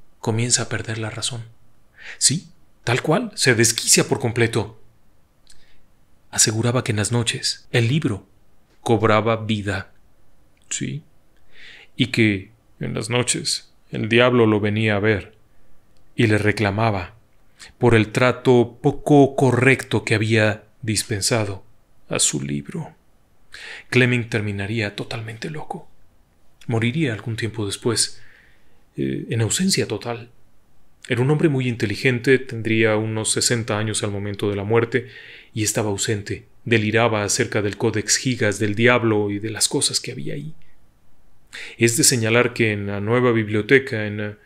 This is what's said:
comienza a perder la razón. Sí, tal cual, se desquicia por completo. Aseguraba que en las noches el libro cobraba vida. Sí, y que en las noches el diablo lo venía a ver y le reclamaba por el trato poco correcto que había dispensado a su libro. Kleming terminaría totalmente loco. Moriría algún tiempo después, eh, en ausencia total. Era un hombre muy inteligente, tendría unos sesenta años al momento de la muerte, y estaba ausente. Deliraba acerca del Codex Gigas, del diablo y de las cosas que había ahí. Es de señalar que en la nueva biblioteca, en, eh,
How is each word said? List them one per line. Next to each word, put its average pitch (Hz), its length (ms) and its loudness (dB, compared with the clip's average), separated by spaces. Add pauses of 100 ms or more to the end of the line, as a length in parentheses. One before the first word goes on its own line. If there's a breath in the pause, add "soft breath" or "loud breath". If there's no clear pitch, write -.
(200)
comienza 117 420 0
a 107 60 -8
perder 110 300 -6
la 107 100 -6
razón. 113 360 -8 (720 loud breath)
Sí, - 300 0 (340)
tal 120 180 0
cual, 208 360 0
se 127 180 4
desquicia 113 540 2
por 196 100 0
completo. 113 640 -2 (1500 soft breath)
Aseguraba 120 500 2
que - 80 -4
en 104 80 0
las 104 140 -2
noches - 580 -2
el 117 160 2
libro 135 400 -2 (540)
cobraba 110 560 2
vida. 104 560 -4 (760)
Sí, 139 360 -8 (920 loud breath)
y 123 140 2
que 104 420 0 (300)
en 131 140 -6
las 120 140 -6
noches - 640 -2 (200)
el 117 160 -4
diablo 120 380 6
lo 107 120 4
venía 107 380 0
a 98 40 -2
ver 104 360 0 (800)
y 120 100 4
le 107 120 4
reclamaba 104 760 0 (640 loud breath)
por 117 160 6
el 107 180 6
trato 123 720 2
poco 143 540 4
correcto 123 680 2
que 117 100 0
había 107 500 2 (180)
dispensado 104 800 -2 (440)
a - 100 -4
su - 240 0
libro. - 520 -8 (960 loud breath)
Kleming 123 380 2
terminaría 104 680 -4
totalmente 113 540 -10
loco. - 380 -12 (800)
Moriría 120 460 0
algún 110 240 -8
tiempo 107 280 -6
después, - 560 -4 (760 soft breath)
eh, 67 340 -4
en 117 120 -2
ausencia 131 440 0
total. 113 440 -8 (800)
Era 117 120 0
un 131 100 2
hombre 151 180 2
muy 131 200 0
inteligente, 120 680 2
tendría 110 580 0
unos 110 360 -2
sesenta 113 460 0
años 107 240 -4
al 104 80 -2
momento 101 400 -4
de 101 60 -2
la 98 80 -4
muerte, 117 440 0 (460 loud breath)
y 110 80 -2
estaba 107 280 -2
ausente. 101 560 -6 (180)
Deliraba 110 580 2
acerca 107 400 -2
del 101 140 -2
Codex 107 400 0
Gigas, 107 420 -2
del 104 160 0
diablo 113 560 2
y 101 80 -4
de 107 120 -8
las - 180 -2
cosas 131 320 -2
que - 120 -10
había 107 220 -6
ahí. 151 200 -10 (1200 loud breath)
Es 117 180 4
de 143 80 2
señalar 117 500 2
que 110 180 2
en 101 140 -4
la 101 140 -4
nueva 120 320 2
biblioteca, 107 760 2
en, 104 140 -8
eh, 104 140 -8 (120)